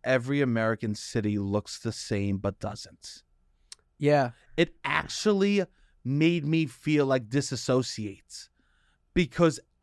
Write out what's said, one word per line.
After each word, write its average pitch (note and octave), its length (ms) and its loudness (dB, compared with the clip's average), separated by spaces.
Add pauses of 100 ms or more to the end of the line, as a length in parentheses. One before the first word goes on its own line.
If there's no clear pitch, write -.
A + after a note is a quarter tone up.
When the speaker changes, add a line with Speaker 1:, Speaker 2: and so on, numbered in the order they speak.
Speaker 1:
every C3 380 0
American A2+ 540 0
city G#2 420 -2
looks G2+ 420 -4
the A2+ 120 -6
same G2+ 460 -2
but G2+ 220 -4
doesn't. - 640 -14 (720)
Speaker 2:
Yeah. C#3+ 340 2 (260)
Speaker 1:
It E3 260 2
actually G3 800 2 (400)
made D3+ 420 2
me D#3+ 200 2
feel, D3 400 0
like, C3 240 0
disassociates B2+ 1200 -4 (640)
because E3 460 2 (240)